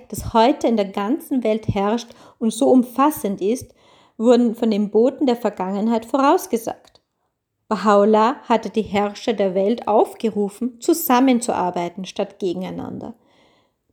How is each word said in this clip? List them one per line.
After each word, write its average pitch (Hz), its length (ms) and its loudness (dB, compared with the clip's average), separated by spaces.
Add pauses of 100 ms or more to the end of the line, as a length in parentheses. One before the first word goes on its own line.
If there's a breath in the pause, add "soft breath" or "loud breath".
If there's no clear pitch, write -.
das - 240 -8
heute 247 340 4
in 233 100 2
der 202 100 0
ganzen 233 560 -4
Welt 220 240 -2
herrscht 208 440 -2 (280 soft breath)
und 220 120 0
so 269 180 0
umfassend 254 720 0
ist, 214 340 -4 (420 soft breath)
wurden 233 380 4
von 226 160 0
den 208 180 -2
Boten 254 360 2
der 240 100 2
Vergangenheit 208 720 -2
vorausgesagt. - 960 -2 (680)
Baha'u'llah 214 760 4
hatte 226 260 -2
die 214 140 -2
Herrscher 202 500 -2
der 196 220 0
Welt 208 320 0
aufgerufen, 220 920 -2
zusammenzuarbeiten 233 1300 0
statt - 320 -8
gegeneinander. 180 800 -8 (760)